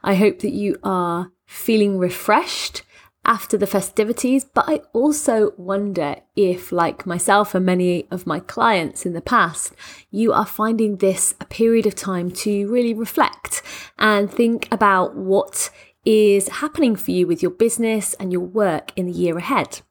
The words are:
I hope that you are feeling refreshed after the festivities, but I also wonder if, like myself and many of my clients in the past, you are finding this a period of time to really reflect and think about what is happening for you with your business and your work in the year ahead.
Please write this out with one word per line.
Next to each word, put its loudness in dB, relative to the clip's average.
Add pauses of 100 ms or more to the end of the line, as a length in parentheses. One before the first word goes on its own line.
I 0
hope 4
that -4
you -2
are -2 (120)
feeling 2
refreshed 0 (420)
after 0
the 0
festivities, 0
but 0
I 0 (140)
also 2
wonder -4 (220)
if, 0
like -2
myself 0
and 2
many 0
of -8
my -4
clients -2
in -2
the -6
past, 0 (360)
you 0
are 2
finding -2
this 0
a -14
period 2
of 0
time -4
to -2
really 2
reflect -2 (380)
and 2
think 0
about 2
what 0 (360)
is 4
happening -2
for -6
you 2
with -2
your 0
business 0
and -8
your -2
work -2
in -2
the -4
year 0
ahead. -4 (120)